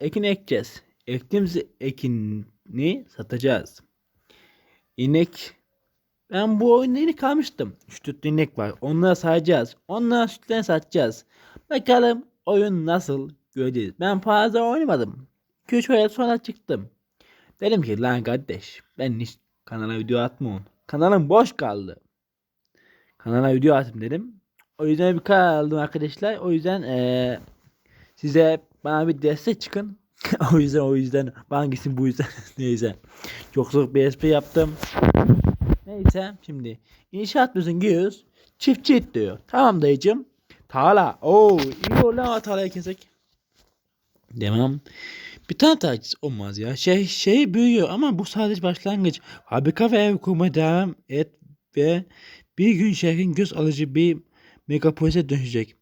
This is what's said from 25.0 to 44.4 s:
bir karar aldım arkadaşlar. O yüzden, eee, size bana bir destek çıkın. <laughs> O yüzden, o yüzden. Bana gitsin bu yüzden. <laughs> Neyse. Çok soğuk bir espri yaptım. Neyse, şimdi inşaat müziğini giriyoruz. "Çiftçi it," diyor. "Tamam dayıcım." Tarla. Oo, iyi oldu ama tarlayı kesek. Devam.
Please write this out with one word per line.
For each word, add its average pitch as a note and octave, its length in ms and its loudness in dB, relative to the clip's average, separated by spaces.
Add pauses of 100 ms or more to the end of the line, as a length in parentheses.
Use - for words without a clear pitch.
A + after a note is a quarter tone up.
bir - 20 -10
karar F3+ 380 4
aldım D3+ 200 -2
arkadaşlar. D3+ 580 -6
O F3+ 160 -6
yüzden, E3+ 300 -2
eee, B2+ 580 -2 (760)
size D#3+ 440 2 (240)
bana D#3 240 0
bir C#3+ 140 -2
destek D3+ 380 -2
çıkın. G3+ 380 -10 (180)
<laughs> - 380 -2
O E3 40 8
yüzden, C#3+ 220 2
o C3+ 160 2
yüzden. C3 360 -2 (180)
Bana C#3+ 160 -2
gitsin C3 300 -4
bu C3 100 0
yüzden. B2+ 200 -2 (160)
<laughs> - 160 -20
Neyse. A#2 380 -2 (560)
Çok B2+ 200 -2
soğuk C3+ 220 2
bir C3+ 120 4
espri C#3+ 220 -2
yaptım. D#3 480 0 (1120)
Neyse, G3 480 0 (120)
şimdi B2 320 -12 (340)
inşaat A#3 420 0
müziğini E3+ 260 -2
giriyoruz. F#3+ 440 0 (340)
"Çiftçi - 380 2
it," - 180 -2
diyor. G#2 320 -4
"Tamam A#3 360 2
dayıcım." F3 440 2 (420)
Tarla. E3 540 2
Oo, G3 380 6
iyi - 440 0
oldu A#3+ 160 0
ama A#3+ 200 -2
tarlayı G3 300 -4
kesek. F#3 380 -12 (1200)
Devam. A#2 500 -2 (680)